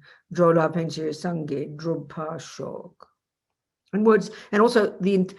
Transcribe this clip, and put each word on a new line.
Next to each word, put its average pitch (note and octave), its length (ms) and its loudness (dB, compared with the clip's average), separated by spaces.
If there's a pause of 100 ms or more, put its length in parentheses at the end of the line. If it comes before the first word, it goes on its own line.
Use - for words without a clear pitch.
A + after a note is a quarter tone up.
(320)
Drola E3 400 4
Penshe D#3+ 420 -4
Sange, D3+ 600 -6
Drubpa D#3 600 -8
Shok. - 560 -14 (1000)
And G#3+ 140 0
words, G#3+ 240 4 (220)
and G#3 100 2
also A3+ 380 4
the, F#3 280 2 (100)